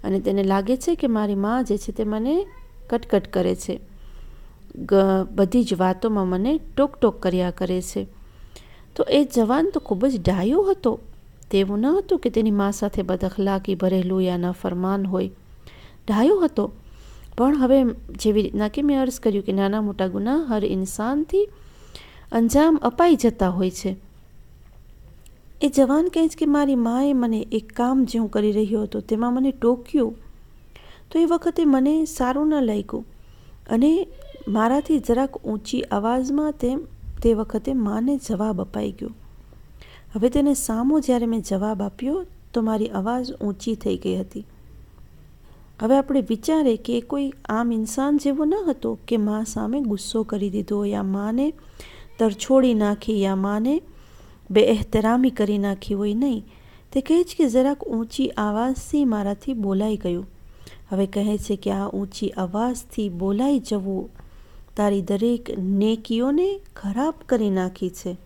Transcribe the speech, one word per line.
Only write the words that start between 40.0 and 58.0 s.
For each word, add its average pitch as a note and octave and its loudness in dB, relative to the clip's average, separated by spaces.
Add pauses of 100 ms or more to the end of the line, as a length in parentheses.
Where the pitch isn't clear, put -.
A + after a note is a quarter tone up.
હવે A3+ 2
તેને C#4+ 2
સામો C4 0
જ્યારે B3 0
મેં A3+ -2
જવાબ G3 -2
આપ્યો C4+ -4 (280)
તો A#3 0
મારી A3 0
અવાજ A#3 -4
ઊંચી G3+ -4
થઈ F#3+ -4
ગઈ F#3 -4
હતી. F#3+ -8 (1400)
હવે A#3+ 4
આપણે C#4 2
વિચારે B3+ 0
કે A#3+ -4
એ A#3 -2
કોઈ C#4 -4 (140)
આમ A#3 -2
ઇન્સાન C4+ 0
જેવો C#4+ 0
ન D#4 2 (140)
હતો A3+ -4
કે A#3 0
મા G#3+ 0
સામે A3 -4
ગુસ્સો A3 -4
કરી G#3 -4
દીધો G3+ -2
યા G#3 -2
માને A3 -2 (680)
તરછોડી A#3+ 4
નાખી G#3 0
યા F#3+ 2
માને G#3+ 0 (720)
બે G#3 6
એહતરામી A3+ 4
કરી G#3 0
નાખી G3 -2
હોય G#3 -2
નહીં. A#3 0 (480)
તે C4+ 0
કહે E4 2
છે - -6
કે D4 4
જરાક C4 2
ઊંચી A#3 -2